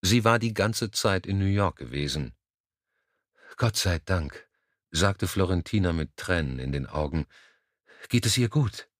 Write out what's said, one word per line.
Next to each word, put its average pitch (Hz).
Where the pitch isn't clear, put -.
Sie 107
war 113
die 113
ganze 107
Zeit 98
in 98
New 95
York 98
gewesen. 69
"Gott 113
sei 87
Dank", -
sagte 98
Florentina 90
mit 78
Tränen 73
in 65
den 69
Augen. 76
"Geht 120
es 110
ihr 120
gut?" -